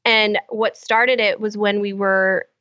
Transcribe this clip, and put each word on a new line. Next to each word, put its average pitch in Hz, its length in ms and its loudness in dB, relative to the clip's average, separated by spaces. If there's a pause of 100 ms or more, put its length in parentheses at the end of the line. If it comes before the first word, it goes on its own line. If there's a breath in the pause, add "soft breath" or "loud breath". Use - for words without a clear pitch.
And 214 340 2 (120)
what 220 280 -2
started 240 420 0
it 208 200 0
was 214 180 -6
when 208 220 0
we 202 140 -4
were, 190 540 0 (140)